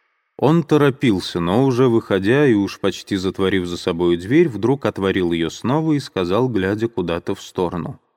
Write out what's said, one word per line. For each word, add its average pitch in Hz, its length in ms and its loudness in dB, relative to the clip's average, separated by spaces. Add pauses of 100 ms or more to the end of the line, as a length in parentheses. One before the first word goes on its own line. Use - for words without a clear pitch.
(380)
Он 156 260 2
торопился, 135 760 0
но 95 240 2
уже 131 240 2
выходя 113 580 2
и 120 80 4
уж 101 240 -2
почти - 380 -4
затворив 92 500 0
за 87 100 -6
собою 87 420 0
дверь, 135 300 2
вдруг 113 380 -2
отворил 95 460 0
ее 82 180 -2
снова 156 420 -2
и 143 80 0
сказал, 98 480 -2
глядя 107 400 -2
куда-то 87 460 -4
в - 60 -14
сторону: 87 600 -6 (160)